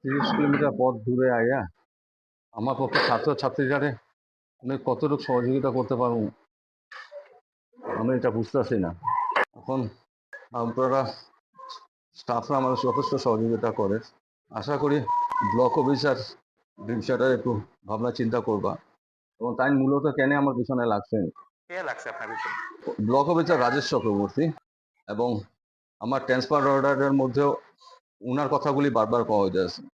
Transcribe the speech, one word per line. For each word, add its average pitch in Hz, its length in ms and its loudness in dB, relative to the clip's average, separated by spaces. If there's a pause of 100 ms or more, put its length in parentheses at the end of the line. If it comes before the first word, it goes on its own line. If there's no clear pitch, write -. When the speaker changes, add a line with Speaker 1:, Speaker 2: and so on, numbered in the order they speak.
Speaker 1:
তিরিশ 139 340 -2
কিলোমিটার 143 440 2
পথ 127 140 4 (120)
দূরে 127 220 2 (120)
আইয়া 120 220 2 (960)
আমার 123 240 -2
পক্ষে - 260 0
ছাত্রছাত্রীরা 135 680 0 (840)
আমি 131 120 -4 (120)
কতটুকু 139 400 0
সহযোগিতা 127 500 2
করতে 123 240 0
পারবো, 117 220 2 (1800)
আমি 117 180 2
এটা 120 200 2
বুঝতেছি 117 460 0
না। 85 80 -2 (680)
এখন 131 200 -4 (840)
আপনারা 127 400 0 (1200)
স্টাফরা 120 380 -4
আমার 131 140 2 (120)
যথেষ্ট 127 280 0 (120)
সহযোগিতা 113 440 2 (100)
করে। 101 180 0 (540)
আশা 120 320 -4
করি 147 140 2 (540)
ব্লক 120 300 2
অফিসার 135 360 2 (640)
বিষয়টা 117 460 -2 (120)
একটু 127 140 -2 (360)
ভাবনা 110 320 -4
চিন্তা 117 280 0
করবা 101 240 0 (680)
এবং 120 200 -4
তাই 131 120 2 (100)
মূলত 139 240 2 (120)
কেন 139 140 2 (100)
আমার 139 180 0
পিছনে 123 340 0
লাগছে। 101 240 -2 (500)
Speaker 2:
কে 175 100 -10 (120)
লাগছে 120 240 -10
আপনার 113 180 -12
পিছনে? - 240 -8 (520)
Speaker 1:
ব্লক 135 260 4
অফিসার 165 320 4
রাজেশ 135 260 0
চক্রবর্তী। 107 540 0 (600)
এবং 110 220 -2 (720)
আমার 127 240 -2
ট্রান্সফার 131 340 2 (120)
অর্ডারের 139 480 2
মধ্যেও 131 280 2 (800)
উনার 139 240 -2
কথাগুলি 143 440 2
বারবার 113 340 2
পাওয়া 101 240 4
যাচ্ছে। 90 260 -2 (160)